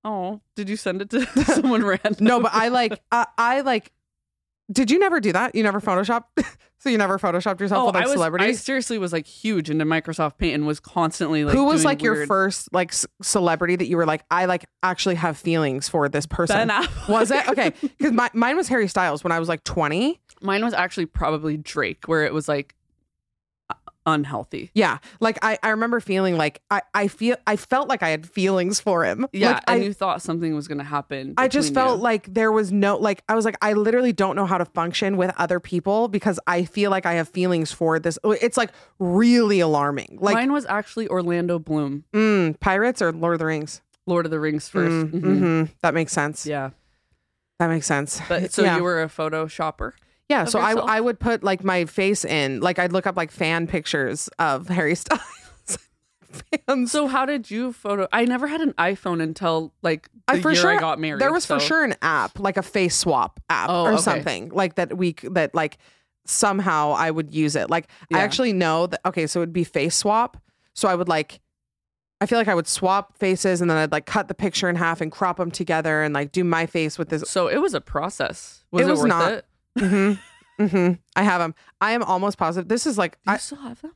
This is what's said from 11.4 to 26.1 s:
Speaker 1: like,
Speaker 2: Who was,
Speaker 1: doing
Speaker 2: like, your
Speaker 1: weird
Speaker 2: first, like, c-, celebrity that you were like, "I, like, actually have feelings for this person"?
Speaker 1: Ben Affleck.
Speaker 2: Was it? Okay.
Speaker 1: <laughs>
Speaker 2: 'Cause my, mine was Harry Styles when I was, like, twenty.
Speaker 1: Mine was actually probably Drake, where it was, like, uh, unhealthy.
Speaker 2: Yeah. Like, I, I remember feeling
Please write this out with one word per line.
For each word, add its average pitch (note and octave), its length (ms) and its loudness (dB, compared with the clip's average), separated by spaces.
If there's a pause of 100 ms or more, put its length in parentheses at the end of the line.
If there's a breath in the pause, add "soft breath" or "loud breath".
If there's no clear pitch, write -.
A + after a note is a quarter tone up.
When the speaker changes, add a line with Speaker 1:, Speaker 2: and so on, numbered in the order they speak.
Speaker 1:
like, D3 120 4
Speaker 2:
Who C#4 80 6
was, D#4 180 4
Speaker 1:
doing - 40 2
Speaker 2:
like, D4 180 0
your A3+ 100 4
Speaker 1:
weird D3+ 140 -4
Speaker 2:
first, F#3+ 440 0
like, F3+ 200 0
c-, - 160 -4 (120)
celebrity F3 540 0
that F3 120 -2
you E3+ 100 0
were E3+ 100 2
like, D#3 240 -2
"I, F3+ 140 2
like, F3+ 220 -2 (180)
actually F#3 320 0
have D#3+ 200 -2
feelings D3+ 520 0
for D3 200 0
this D3 160 -2
person"? G3+ 440 0
Speaker 1:
Ben - 20 -
Affleck. - 380 -2
Speaker 2:
Was A3 240 4
it? C#4 160 0
Okay. A#3 240 0 (140)
Speaker 1:
<laughs> - 140 -8
Speaker 2:
'Cause D4 120 2
my, A#3+ 200 2
mine A#3 240 2
was F4+ 120 -2
Harry A#3 180 2
Styles E3+ 380 -2
when E3+ 80 0
I E3 80 0
was, E3 80 -4
like, E3 160 -4
twenty. F3 560 -2 (200)
Speaker 1:
Mine G3 240 -2
was A#3 80 -2
actually F3+ 340 -2
probably D3+ 500 -2
Drake, C#3 500 -6
where D#3+ 180 2
it C3+ 80 0
was, D3+ 140 -4
like, C#3+ 300 -4 (960)
uh, - 40 -10 (320)
unhealthy. D3 680 -4
Speaker 2:
Yeah. E3 260 2 (220 loud breath)
Like, A3+ 220 0
I, A3 200 0
I G#3+ 80 0
remember A3+ 300 0
feeling F#3+ 380 0